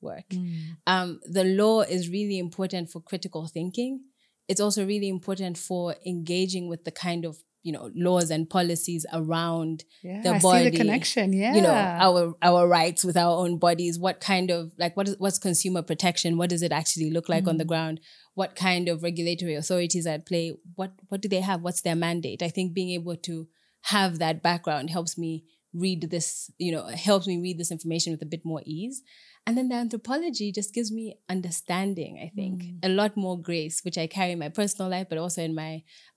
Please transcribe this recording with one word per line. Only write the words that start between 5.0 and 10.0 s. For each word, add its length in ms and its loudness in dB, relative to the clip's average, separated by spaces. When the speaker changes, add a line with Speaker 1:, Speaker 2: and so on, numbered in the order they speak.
Speaker 1:
important 480 -4
for 400 -4
engaging 600 -2
with 160 -8
the 60 -8
kind 340 -4
of, 140 -10
you 100 -6
know, 220 -10
laws 360 4
and 180 0
policies 640 0
around 760 -2